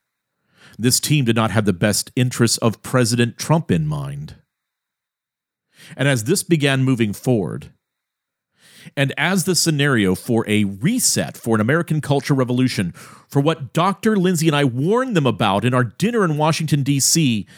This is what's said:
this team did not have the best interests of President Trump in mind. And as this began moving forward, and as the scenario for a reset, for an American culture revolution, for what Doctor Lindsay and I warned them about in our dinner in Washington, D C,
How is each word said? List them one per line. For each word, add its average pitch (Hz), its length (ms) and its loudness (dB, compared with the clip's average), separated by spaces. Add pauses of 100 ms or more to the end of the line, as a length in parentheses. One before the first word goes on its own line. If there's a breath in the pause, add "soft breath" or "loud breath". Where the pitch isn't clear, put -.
(800 soft breath)
this 123 200 2
team 147 260 2
did 113 100 4
not 110 160 2
have 104 140 2
the 98 80 2
best 104 420 -2
interests 123 420 0
of - 260 -2
President 120 540 0
Trump - 340 0
in 80 160 0
mind. 71 480 -8 (1600 loud breath)
And 135 120 0
as 120 180 0
this 180 180 0
began 139 400 2
moving 117 300 2
forward, 85 580 -4 (1200 loud breath)
and 139 220 0
as 170 260 0
the 180 120 0
scenario 139 600 2
for 113 320 -2
a 107 160 2
reset, 101 720 -2
for 113 200 -2
an 107 60 2
American 156 380 0
culture 143 340 0
revolution, 123 600 0
for - 480 -6
what 151 320 -2
Doctor 196 420 0
Lindsay 175 320 0
and 147 80 2
I 143 80 2
warned 190 520 0
them 147 100 2
about 104 400 0
in 127 80 0
our 123 100 2
dinner 208 400 -2
in 156 140 0
Washington, 151 460 0
D 139 160 0
C, 123 480 0 (100)